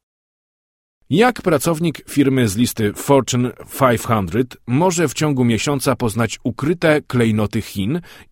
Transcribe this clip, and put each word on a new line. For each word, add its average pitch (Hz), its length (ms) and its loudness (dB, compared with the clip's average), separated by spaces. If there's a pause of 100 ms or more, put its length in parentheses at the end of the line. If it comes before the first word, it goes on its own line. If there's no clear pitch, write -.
(1120)
Jak 220 320 2
pracownik 165 680 0
firmy 135 400 2
z 95 80 -4
listy 113 360 0
Fortune 123 600 0 (140)
five 120 380 0
hundred 110 520 -2 (100)
może 165 420 0
w - 60 -10
ciągu 143 300 0
miesiąca 123 520 0
poznać 113 480 -2
ukryte 151 580 0
klejnoty 110 600 0
Chin 110 380 -4 (320)